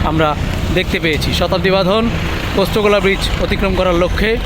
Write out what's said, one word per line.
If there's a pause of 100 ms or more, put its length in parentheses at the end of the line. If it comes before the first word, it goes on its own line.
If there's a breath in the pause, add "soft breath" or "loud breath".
আমরা (380)
দেখতে
পেয়েছি।
শতাব্দী
বাঁধন (480)
পোস্তগোলা
ব্রিজ
অতিক্রম
করার
লক্ষ্যে